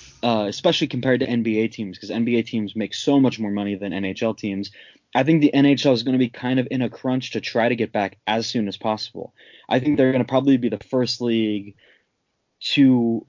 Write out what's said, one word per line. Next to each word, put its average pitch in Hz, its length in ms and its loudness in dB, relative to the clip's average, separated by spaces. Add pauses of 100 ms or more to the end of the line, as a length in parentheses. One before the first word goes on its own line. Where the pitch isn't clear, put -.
(240)
uh, 110 240 0
especially 165 400 0
compared 127 340 0
to - 80 -4
N 117 120 0
B 110 180 0
A 113 80 2
teams, 104 300 -10
'cause 98 140 -12
N 113 140 -2
B 120 120 0
A 110 60 0
teams 107 320 -6
make 107 180 -6
so 143 260 2
much 120 200 2
more 104 120 -4
money 101 240 -4
than 95 180 -8
N 98 120 -4
H 95 160 -6
L 113 140 -2
teams. 98 340 -6 (460)
I 131 80 2
think 160 180 4
the 143 120 4
N 139 120 6
H 143 200 4
L 135 80 6
is 117 100 0
gonna 127 160 0
be 123 100 2
kind 127 300 -2
of 120 100 -2
in 131 140 -2
a 113 60 -2
crunch 131 420 -4
to 107 100 -4
try 117 280 0
to 123 60 0
get 113 160 -4
back 101 260 -4 (100)
as 110 180 0
soon 110 220 -2
as 98 100 -8
possible. - 560 -6 (340)
I 131 120 2
think 143 180 0
they're 131 140 4
gonna 123 140 2
probably 135 320 2
be 120 120 0
the 104 80 -6
first 123 440 -4
league 107 540 -2 (880)
to, 123 640 4